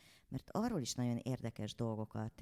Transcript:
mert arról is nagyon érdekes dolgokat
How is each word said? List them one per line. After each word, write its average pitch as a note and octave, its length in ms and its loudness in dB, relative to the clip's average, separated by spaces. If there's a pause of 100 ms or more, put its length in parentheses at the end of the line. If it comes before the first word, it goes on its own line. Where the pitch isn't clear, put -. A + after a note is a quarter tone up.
(300)
mert - 220 -6
arról A3 280 2
is A#2+ 140 0
nagyon A#2+ 240 4
érdekes A2+ 580 -2
dolgokat A2 680 -2